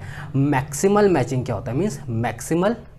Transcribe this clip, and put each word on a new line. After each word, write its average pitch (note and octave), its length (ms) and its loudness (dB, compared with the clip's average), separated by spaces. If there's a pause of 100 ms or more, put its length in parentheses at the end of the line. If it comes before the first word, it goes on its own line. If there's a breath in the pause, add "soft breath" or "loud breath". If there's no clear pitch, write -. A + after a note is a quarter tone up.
(360 loud breath)
मैक्सिमल F#3+ 720 4
मैचिंग C3 360 0
क्या A#2 100 -2
होता G2 160 -6
है, B2 60 -2
मीन्स G#3 240 -2
मैक्सिमल D#3 720 0 (240)